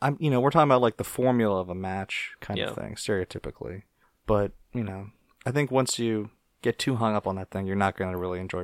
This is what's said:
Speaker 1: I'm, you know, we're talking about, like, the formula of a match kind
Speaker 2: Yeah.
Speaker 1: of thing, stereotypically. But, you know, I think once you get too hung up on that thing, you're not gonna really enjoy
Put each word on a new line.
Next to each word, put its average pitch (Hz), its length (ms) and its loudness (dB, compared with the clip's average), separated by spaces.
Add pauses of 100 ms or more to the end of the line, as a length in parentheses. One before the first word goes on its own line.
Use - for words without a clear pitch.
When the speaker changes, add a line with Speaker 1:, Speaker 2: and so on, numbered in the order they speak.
Speaker 1:
I'm, 139 180 0
you 156 100 2
know, 127 100 4
we're 135 120 4
talking 151 180 6
about, 127 120 8
like, 120 160 4
the 104 60 -6
formula 117 580 2
of 90 80 -8
a 90 60 -6
match 95 640 -6
kind - 200 -6
Speaker 2:
Yeah. 104 100 -2
Speaker 1:
of - 60 -8
thing, - 200 -8
stereotypically. - 880 -6 (420)
But, 101 260 2 (220)
you 120 100 -4
know, 98 240 -8 (380)
I 123 60 -2
think 143 200 0
once 131 260 2
you 110 320 0 (320)
get 120 160 0
too 131 200 0
hung 110 180 2
up 101 100 -2
on 95 120 -2
that 95 120 -10
thing, 98 160 -4
you're 95 120 -2
not 98 180 2
gonna 92 220 -4
really 90 240 -4
enjoy 92 220 -6